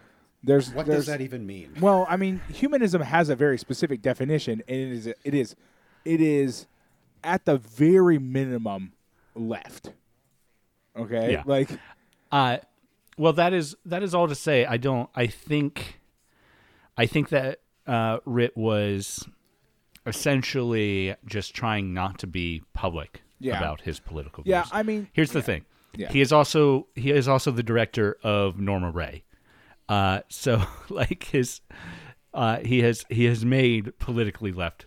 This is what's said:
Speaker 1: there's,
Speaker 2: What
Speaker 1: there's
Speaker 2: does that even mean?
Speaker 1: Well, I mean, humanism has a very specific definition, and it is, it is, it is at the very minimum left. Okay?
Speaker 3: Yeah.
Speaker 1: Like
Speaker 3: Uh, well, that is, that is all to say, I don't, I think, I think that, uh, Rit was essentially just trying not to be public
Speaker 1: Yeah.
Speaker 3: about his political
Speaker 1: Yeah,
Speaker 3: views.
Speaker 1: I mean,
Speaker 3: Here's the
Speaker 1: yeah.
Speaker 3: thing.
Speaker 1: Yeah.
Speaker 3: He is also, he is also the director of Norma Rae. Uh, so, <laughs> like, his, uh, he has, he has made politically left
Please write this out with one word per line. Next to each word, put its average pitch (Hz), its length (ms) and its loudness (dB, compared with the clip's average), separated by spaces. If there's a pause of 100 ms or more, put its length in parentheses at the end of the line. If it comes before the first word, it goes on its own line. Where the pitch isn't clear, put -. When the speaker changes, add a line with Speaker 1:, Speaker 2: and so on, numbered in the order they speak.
(420)
Speaker 1:
there's, 131 320 2
Speaker 2:
What 147 120 -6
Speaker 1:
there's 147 140 2
Speaker 2:
does 131 60 -2
that 147 160 -4
even 123 240 -10
mean? 90 340 -14
Speaker 1:
Well, 185 280 4
I 175 100 0
mean, 190 240 -2 (100)
humanism 240 480 2
has 147 300 2
a 131 60 0
very 139 220 4
specific 131 440 -4
definition, 131 680 -2
and 131 100 -4
it 131 140 -6
is, 113 140 -8
it 139 280 -4
is, 131 220 0 (500)
it 165 160 4
is 143 440 2 (560)
at 175 220 -2
the 143 140 4
very 160 600 6
minimum 120 760 -4 (420)
left. 113 580 -10 (1040)
Okay? 113 360 0
Speaker 3:
Yeah. - 120 -2
Speaker 1:
Like 139 240 2 (640)
Speaker 3:
Uh, 131 240 2 (640)
well, 156 160 4
that 175 180 4
is, 165 320 -2
that 175 180 -6
is 180 120 -2
all 175 120 4
to 147 80 -2
say, 131 300 2
I 120 140 0
don't, 127 360 -2
I 123 120 0
think, - 760 -4 (960)
I 120 80 2
think 139 240 2
that, 135 320 -2 (260)
uh, 113 380 0
Rit 120 320 0
was 104 720 -2 (760)
essentially 113 1080 0 (120)
just 101 280 -8
trying 104 380 -2
not 92 260 -4
to 104 80 -10
be 85 360 -6 (100)
public 82 500 -8 (160)
Speaker 1:
Yeah. 123 200 -4
Speaker 3:
about 76 240 -6
his 78 180 -8
political - 460 -12
Speaker 1:
Yeah, 180 160 2
Speaker 3:
views. - 100 -12
Speaker 1:
I 214 100 0
mean, 214 300 -6
Speaker 3:
Here's 156 200 0
the 156 80 -2
Speaker 1:
yeah. - 40 -2
Speaker 3:
thing. 85 200 -4 (320)
Speaker 1:
Yeah. 104 160 -8
Speaker 3:
He 139 80 4
is 135 120 4
also, 143 600 4
he 135 160 -2
is 139 180 2
also 135 220 2
the 120 120 0
director 113 600 0
of 101 360 0
Norma 95 320 -2
Rae. 80 340 -8 (640)
Uh, 98 400 2
so, 113 340 0 (140)
<laughs> - 120 -18
like, - 360 -4
his, - 360 -2 (720)
uh, 113 260 0
he 123 220 2
has, 117 300 2
he 117 140 2
has 117 200 2
made 120 540 2
politically 110 540 -4
left 87 340 -8